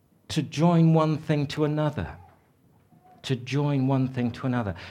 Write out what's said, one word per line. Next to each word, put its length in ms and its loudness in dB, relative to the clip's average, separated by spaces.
to 140 -6
join 520 4
one 240 2
thing 300 -2
to 160 -2
another. 520 -2
To 140 -4
join 520 -4
one 200 0
thing 220 -4
to 160 -10
another. 300 -4